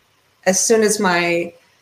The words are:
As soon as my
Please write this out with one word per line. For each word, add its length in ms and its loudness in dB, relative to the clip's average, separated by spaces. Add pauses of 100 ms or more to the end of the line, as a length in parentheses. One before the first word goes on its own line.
(460)
As 140 0
soon 240 2
as 180 0
my 520 -2 (280)